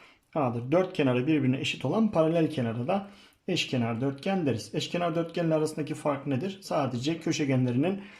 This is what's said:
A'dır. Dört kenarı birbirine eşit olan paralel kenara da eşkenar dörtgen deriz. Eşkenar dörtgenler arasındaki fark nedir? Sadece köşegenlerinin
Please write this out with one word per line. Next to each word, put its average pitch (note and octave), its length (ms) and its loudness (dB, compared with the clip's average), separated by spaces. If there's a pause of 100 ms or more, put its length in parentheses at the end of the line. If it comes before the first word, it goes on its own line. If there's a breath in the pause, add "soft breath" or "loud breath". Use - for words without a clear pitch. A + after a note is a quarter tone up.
(360 loud breath)
A'dır. B2 360 0
Dört F#3 220 4
kenarı B2+ 340 2
birbirine C3+ 320 2
eşit - 260 -4
olan G#3+ 260 2
paralel D#3+ 400 4
kenara A#2+ 360 -2
da G3 220 -2 (380 loud breath)
eşkenar A#2+ 540 -2
dörtgen D3+ 440 -2
deriz. A2+ 300 -2
Eşkenar E3+ 400 -2
dörtgenler E3 420 0
arasındaki D3+ 380 -2
fark C#3 320 -2
nedir? C#3+ 340 -2
Sadece C#3+ 580 -2
köşegenlerinin C#3 840 0 (180 loud breath)